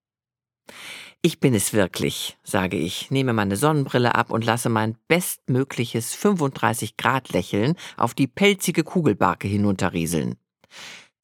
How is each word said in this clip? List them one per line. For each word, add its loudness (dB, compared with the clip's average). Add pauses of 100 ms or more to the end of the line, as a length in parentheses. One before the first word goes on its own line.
(1200)
„Ich 2
bin 4
es 2
wirklich“, -2
sage -2
ich, -6
nehme 0
meine 2
Sonnenbrille 2
ab 0
und -2
lasse 0
mein 0 (120)
bestmögliches -2
fünfunddreißig 0
Grad 0
Lächeln 0 (200)
auf 0
die 0
pelzige 2
Kugelbarke 0
hinunterrieseln. 0 (880)